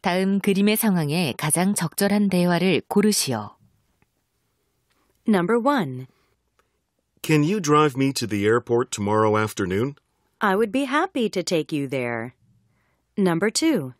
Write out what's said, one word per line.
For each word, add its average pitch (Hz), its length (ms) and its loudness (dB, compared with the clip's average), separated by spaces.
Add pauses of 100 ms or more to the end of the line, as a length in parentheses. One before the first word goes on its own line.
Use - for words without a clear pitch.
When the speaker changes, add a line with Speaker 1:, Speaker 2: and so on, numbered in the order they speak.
Speaker 1:
다음 190 400 0
그림의 202 340 2
상황에 170 600 0
가장 175 380 0
적절한 202 520 0
대화를 175 600 2
고르시오. 135 680 0 (1700)
Speaker 2:
Number 196 320 2
one. 180 500 -2 (1120)
Speaker 3:
Can 151 240 2
you 202 160 0
drive 151 340 4
me 135 160 0
to 120 160 -6
the 101 180 0
airport 117 460 2
tomorrow 107 460 2
afternoon? 107 580 -2 (460)
Speaker 2:
I 196 160 2
would 214 160 -2
be 269 140 -2
happy 277 420 -2
to 180 120 -4
take 160 300 -2
you 143 160 -4
there. 120 460 -6 (840)
Number 180 340 2
two. 220 500 -2